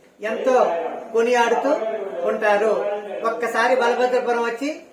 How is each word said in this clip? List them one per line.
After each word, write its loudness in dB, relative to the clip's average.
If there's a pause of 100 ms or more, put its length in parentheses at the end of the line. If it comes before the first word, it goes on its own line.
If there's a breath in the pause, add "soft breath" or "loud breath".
(220)
ఎంతో 2 (460)
కొనియాడుతూ 2 (580)
ఉంటారు. 2 (420)
ఒక్కసారి 0
బలభద్రపురం 2
వచ్చి -4 (200)